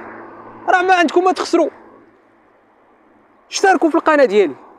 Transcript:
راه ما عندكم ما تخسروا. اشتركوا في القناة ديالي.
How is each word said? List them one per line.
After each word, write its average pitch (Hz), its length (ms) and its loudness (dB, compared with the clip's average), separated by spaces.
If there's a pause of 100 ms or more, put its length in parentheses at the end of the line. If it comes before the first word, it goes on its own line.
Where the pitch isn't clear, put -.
(680)
راه 359 140 2
ما 370 120 2
عندكم 349 300 0
ما 370 80 2
تخسروا. 339 380 -2 (1800)
اشتركوا 359 400 0
في 302 40 -2
القناة 302 300 2
ديالي. 190 300 2 (240)